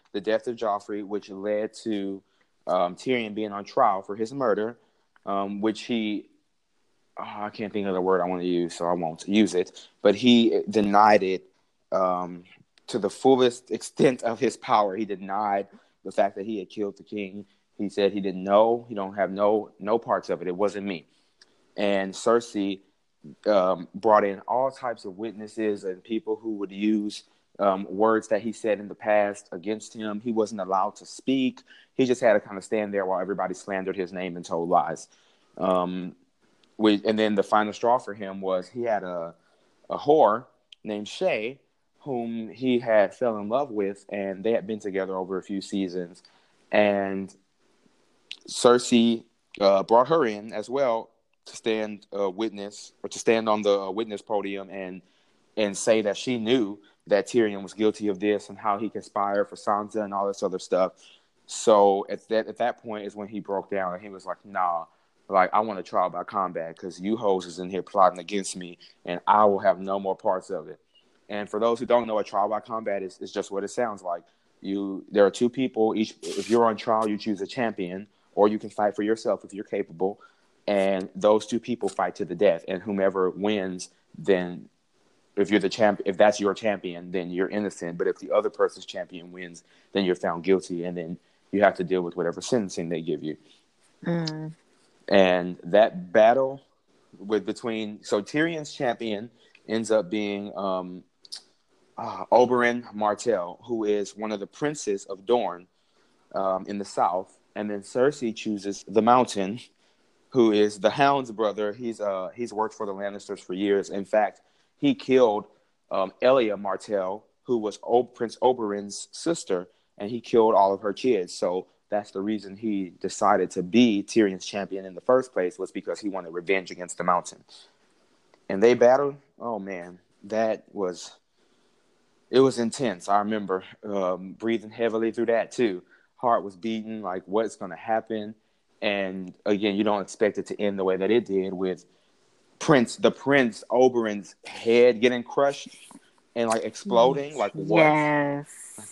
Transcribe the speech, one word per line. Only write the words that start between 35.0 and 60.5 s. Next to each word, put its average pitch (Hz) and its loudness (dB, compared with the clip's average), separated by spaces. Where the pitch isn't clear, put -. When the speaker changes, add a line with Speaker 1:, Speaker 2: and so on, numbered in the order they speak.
Speaker 1:
Um, 90 -2
we, 107 4
and 107 2
then 107 2
the 98 4
final 107 2
straw 120 0
for 101 -12
him 98 -12
was 95 -2
he 120 -8
had 107 -2
a, 85 -8
a 90 -4
whore 131 4
named 104 -6
Shae, 135 -4
whom 117 -6
he 123 0
had 107 4
fell 113 -2
in 104 -6
love 131 -2
with, 101 -4
and 98 -6
they 113 2
had 95 0
been 107 -6
together 95 -4
over 92 -4
a 87 -6
few 98 -6
seasons. 92 -6
And 98 0
Cersei, 120 4
uh, 98 6
brought 117 4
her 160 2
in 107 -6
as 104 -8
well 120 -2
to - -18
stand, 107 -4
uh, 101 0
witness, 101 -8
or 101 -10
to - -12
stand 113 2
on 107 2
the, 101 2
uh, 95 -6
witness 104 -6
podium 98 -4
and, 92 -10
and 101 0
say 110 2
that 101 -2
she 127 -4
knew 107 0
that 101 2
Tyrion 104 0
was 92 -12
guilty 107 0
of 92 -2
this 104 0
and 98 -16
how 104 -2
he 110 -6
conspired 101 -2
for - -18
Sansa 107 -2
and 98 -8
all 101 -2
this 101 -6
other 92 -2